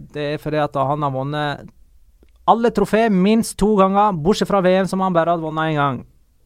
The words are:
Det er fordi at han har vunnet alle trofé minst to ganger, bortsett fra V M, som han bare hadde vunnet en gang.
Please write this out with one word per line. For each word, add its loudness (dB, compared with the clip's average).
Det -6
er -4
fordi -2
at -4
han 0
har -2
vunnet -6
alle 4
trofé 0
minst 2
to 2
ganger, 2
bortsett 0
fra 0
V 4
M, 0
som -4
han 0
bare 2
hadde -4
vunnet -4
en -2
gang. -2